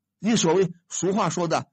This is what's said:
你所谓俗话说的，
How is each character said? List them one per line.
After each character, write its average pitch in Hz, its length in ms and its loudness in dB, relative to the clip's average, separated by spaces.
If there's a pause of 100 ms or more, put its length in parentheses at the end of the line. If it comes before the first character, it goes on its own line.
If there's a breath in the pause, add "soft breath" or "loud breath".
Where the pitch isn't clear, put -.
(200)
你 220 160 0
所 165 180 2
谓 190 180 2 (160)
俗 180 240 -4
话 196 200 0
说 175 160 -2
的， 147 240 -4